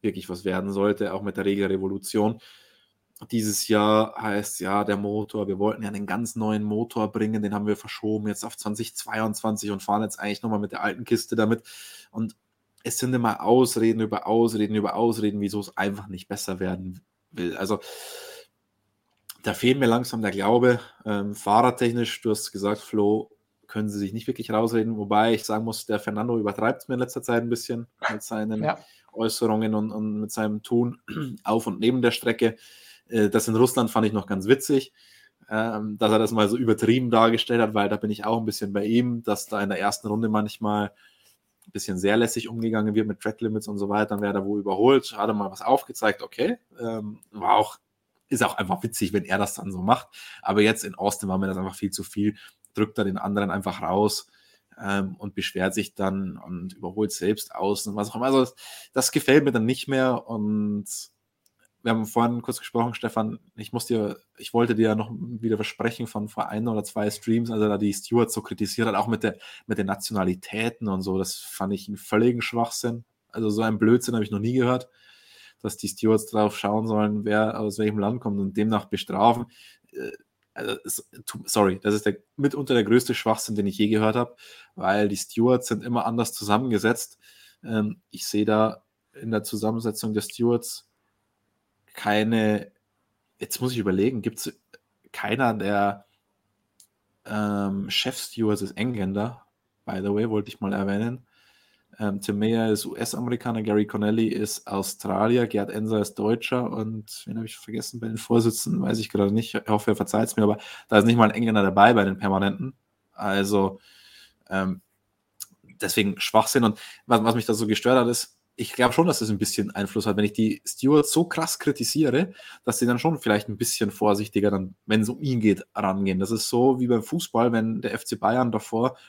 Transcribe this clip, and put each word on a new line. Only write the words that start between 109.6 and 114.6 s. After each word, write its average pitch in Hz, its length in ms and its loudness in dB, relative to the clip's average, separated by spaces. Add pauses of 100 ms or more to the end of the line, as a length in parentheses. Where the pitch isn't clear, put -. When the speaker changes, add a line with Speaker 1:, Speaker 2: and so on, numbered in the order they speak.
Speaker 1:
hoffe, 107 220 2
er 104 60 2
verzeiht's 107 400 -2
mir, 107 80 4
aber 101 140 2 (300)
da 107 100 8
ist 104 80 8
nicht 117 100 6
mal 117 80 8
ein 107 100 6
Engländer 110 300 2
dabei 101 280 8
bei 107 120 6
den 95 140 0
Permanenten. 98 560 0 (380)
Also, 98 680 0 (680)
ähm, 95 320 -2 (1000)